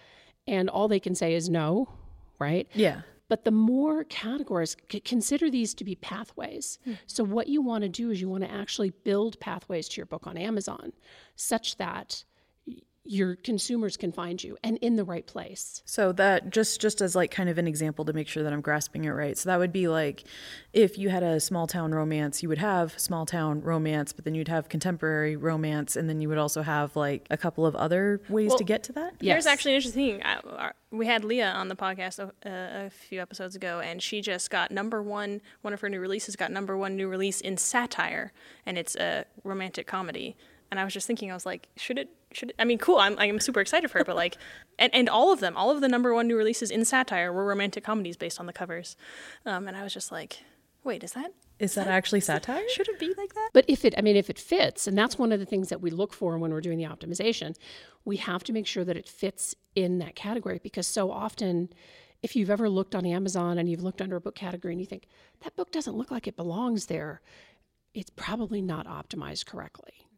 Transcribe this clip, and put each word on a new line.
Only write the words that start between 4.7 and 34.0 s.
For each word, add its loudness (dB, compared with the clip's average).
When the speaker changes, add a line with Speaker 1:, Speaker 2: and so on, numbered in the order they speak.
Speaker 1:
c-, -4
consider 2
these 0
to -10
be -6
pathways. -10
Speaker 3:
Hmm. -6
Speaker 1:
So 0
what 0
you 2
wanna 0
do -2
is 0
you -2
wanna -2
actually -2
build 0
pathways -6
to -8
your -10
book -10
on -10
Amazon -4
such -2
that -8
your 2
consumers -2
can -2
find -6
you -10
and 0
in 4
the 2
right -6
place. -12
Speaker 2:
So 2
that 6
just, 2
just 2
as, 2
like, 4
kind 0
of 0
an 2
example -2
to 0
make -2
sure -4
that 0
I'm -2
grasping -2
it 0
right. -2
So -2
that 4
would 2
be 2
like, 0
if 8
you 0
had 2
a 4
small 0
town 0
romance, 0
you -2
would 2
have 2
small -2
town 0
romance, 0
but -16
then 0
you'd -2
have 0
contemporary 0
romance, 0
and 0
then 0
you 0
would 2
also 0
have, 0
like, 0
a 2
couple 2
of 4
other 4
ways 4
Speaker 3:
Well, 8
Speaker 2:
to 2
get 2
to -12
that? -6
Speaker 3:
here's 4
Speaker 1:
Yes. -
Speaker 3:
actually 4
an 6
interesting 0
thing. -8
I, 0
our, -8
we -4
had 2
Leah 2
on -4
the -6
podcast -6
a, -10
a, -8
a -14
few -10
episodes -10
ago, -6
and -8